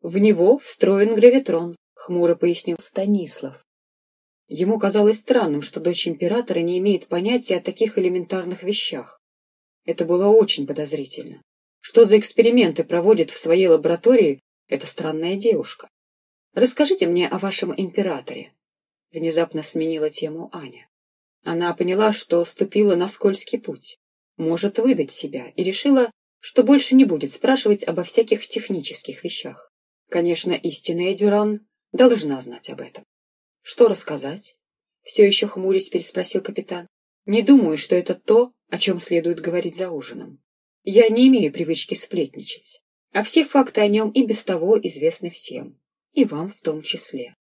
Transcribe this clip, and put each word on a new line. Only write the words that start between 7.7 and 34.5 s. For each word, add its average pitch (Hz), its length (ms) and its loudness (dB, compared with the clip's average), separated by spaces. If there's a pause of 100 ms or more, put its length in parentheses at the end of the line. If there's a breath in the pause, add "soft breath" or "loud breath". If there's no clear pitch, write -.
элементарных 180 680 -4
вещах. - 560 -8 (640)
Это 165 200 -2
было 180 220 2
очень 208 400 4
подозрительно. 143 760 -8 (400)
Что - 240 6
за 208 140 6
эксперименты 220 640 2
проводит 170 480 2
в - 80 -12
своей 175 300 2
лаборатории 165 720 4 (260)
эта 135 200 -6
странная 160 500 -6
девушка? 202 520 -2 (640)
«Расскажите 285 540 0
мне 175 220 0
о 190 100 -6
вашем 185 420 -6
императоре», 185 720 -6 (600)
внезапно 165 500 -4
сменила 160 480 -4
тему 156 420 -8
Аня. 147 360 -18 (560)
Она 170 280 -4
поняла, 185 400 0
что 170 320 0
ступила 202 520 0
на 175 100 0
скользкий - 540 -2
путь, - 380 -14 (380)
может 170 440 -4
выдать 226 320 0
себя, 143 420 -8
и 175 80 -4
решила, 240 480 2 (300)
что - 240 2
больше 269 320 4
не 269 80 8
будет 151 260 -2
спрашивать 220 560 0
обо 180 160 -4
всяких 220 460 -2
технических - 760 -8
вещах. - 480 -12 (380)
Конечно, 170 460 -2
истинная 175 600 -4
Дюран 208 540 0 (240)
должна 160 480 2
знать 120 280 -14
об 135 120 -14
этом. - 240 -20 (580)
«Что - 260 4
рассказать?» 151 680 -6 (460)